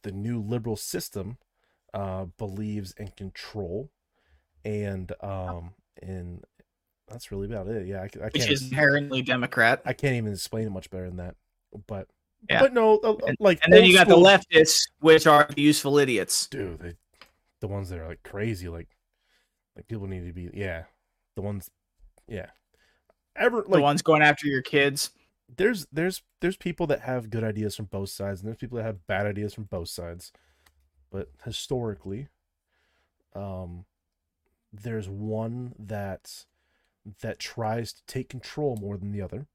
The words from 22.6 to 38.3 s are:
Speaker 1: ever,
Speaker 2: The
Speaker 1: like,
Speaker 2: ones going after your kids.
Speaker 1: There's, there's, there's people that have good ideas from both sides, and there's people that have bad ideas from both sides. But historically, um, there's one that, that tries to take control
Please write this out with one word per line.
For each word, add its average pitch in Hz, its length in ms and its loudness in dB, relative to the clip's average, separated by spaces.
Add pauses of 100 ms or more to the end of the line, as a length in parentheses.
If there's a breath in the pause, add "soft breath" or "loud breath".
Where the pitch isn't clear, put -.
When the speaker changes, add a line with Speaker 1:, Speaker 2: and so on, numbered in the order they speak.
Speaker 1:
ever, 233 260 0
Speaker 2:
The 185 80 -10
Speaker 1:
like, 170 140 4
Speaker 2:
ones 143 180 2
going 156 220 4
after 147 240 2
your 135 160 -2
kids. 139 480 0 (440)
Speaker 1:
There's, 196 360 0
there's, 170 320 -4 (160)
there's 180 180 -2
people 175 300 -4
that 143 140 -2
have 120 280 -6
good 113 140 -4
ideas 107 320 -4
from 107 100 -10
both 98 240 -8
sides, 98 320 -8
and 104 60 -10
there's 113 100 -10
people 120 200 -10
that 113 80 -6
have 107 220 -10
bad 101 180 -2
ideas 104 280 -4
from 107 120 -14
both 85 240 -10
sides. 87 420 -14 (800)
But - 180 -10 (140)
historically, 113 840 -8 (1080)
um, 92 500 -12 (840)
there's 107 380 -8
one 110 680 -8
that, 101 680 -12 (760)
that 113 180 -10
tries 117 540 -6
to - 140 -20
take 131 220 -10
control 131 480 -6